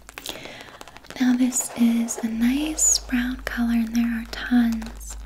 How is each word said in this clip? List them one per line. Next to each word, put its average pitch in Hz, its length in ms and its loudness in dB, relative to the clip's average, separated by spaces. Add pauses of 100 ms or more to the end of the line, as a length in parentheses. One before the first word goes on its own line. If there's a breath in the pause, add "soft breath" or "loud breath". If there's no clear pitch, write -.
(1200 loud breath)
Now 254 140 4
this 247 420 2
is 233 420 2
a 233 100 -2
nice 269 720 2
brown 254 380 -2
color, 233 340 -2
and 233 220 2
there 233 120 2
are 233 240 -4
tons 233 960 0